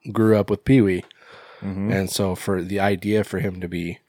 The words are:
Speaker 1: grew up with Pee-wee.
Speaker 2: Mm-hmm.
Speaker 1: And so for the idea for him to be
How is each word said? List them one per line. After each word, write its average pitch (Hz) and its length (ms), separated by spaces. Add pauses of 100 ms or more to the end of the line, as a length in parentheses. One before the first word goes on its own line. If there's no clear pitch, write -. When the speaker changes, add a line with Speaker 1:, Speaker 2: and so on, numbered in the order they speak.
(120)
Speaker 1:
grew 110 260
up 101 120
with 104 160
Pee-wee. 101 380 (580)
Speaker 2:
Mm-hmm. 98 300
Speaker 1:
And 95 180
so 95 260
for 92 260
the 95 180
idea 101 440
for 95 160
him 92 220
to 90 60
be 85 420